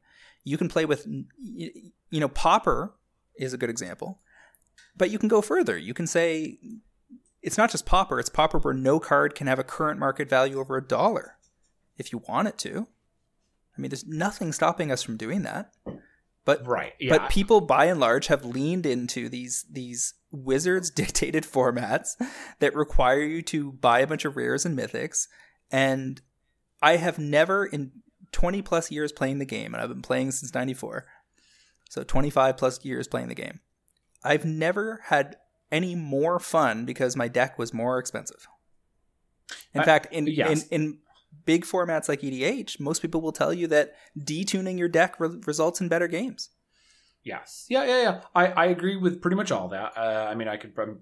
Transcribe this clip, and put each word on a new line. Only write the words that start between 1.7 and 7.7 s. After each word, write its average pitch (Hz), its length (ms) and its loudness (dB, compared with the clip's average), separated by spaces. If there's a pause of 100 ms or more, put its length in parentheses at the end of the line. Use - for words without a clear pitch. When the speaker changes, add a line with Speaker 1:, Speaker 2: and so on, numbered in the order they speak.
Speaker 1:
you 160 100 -2
know, 147 100 0
Pauper 170 640 2 (400)
is 127 180 -8
a 127 40 -4
good 123 120 -2
example, 113 520 -10 (760)
but - 140 2
you 208 100 -4
can 214 100 2
go 214 120 6
further. 285 360 0
You 87 160 -8
can 165 140 -4
say, 165 520 0 (840)
it's - 160 -6
not 220 120 4
just - 160 -6